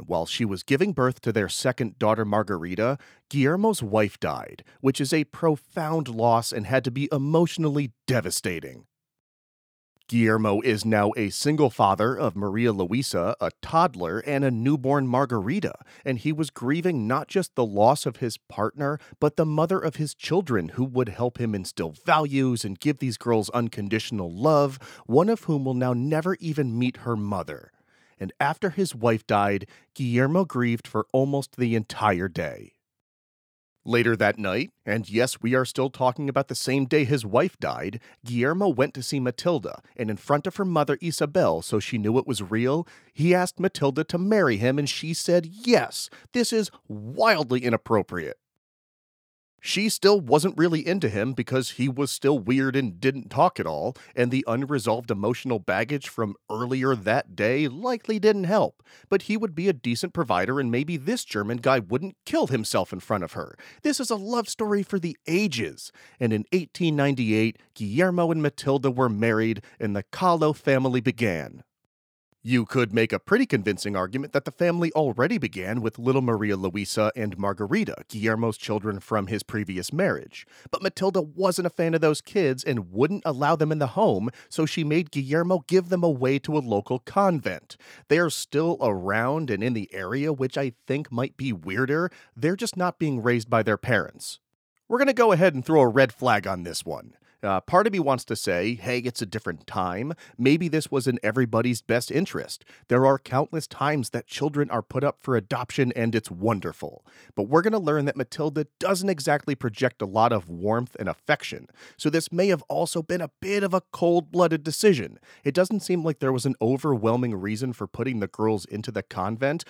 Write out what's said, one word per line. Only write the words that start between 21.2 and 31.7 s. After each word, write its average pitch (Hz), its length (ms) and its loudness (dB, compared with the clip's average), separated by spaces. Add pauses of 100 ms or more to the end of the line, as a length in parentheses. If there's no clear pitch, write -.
him 113 140 -2
instill 85 380 -6
values 135 720 0
and 98 140 -8
give 143 180 -2
these 127 220 -4
girls 113 320 0
unconditional 107 840 -4
love, 139 460 2 (260)
one 160 240 4
of 226 140 -2
whom 143 200 0
will 131 120 -2
now 127 180 0
never 156 460 -2
even 143 400 -2
meet 127 180 0
her 120 180 -4
mother. 92 560 -6 (480)
And 95 200 -10
after 156 320 0
his 185 240 -4
wife 113 320 2
died, 101 400 2 (260)
Guillermo 135 500 2
grieved 120 440 -2
for 107 260 -2
almost 139 440 -2
the 117 180 0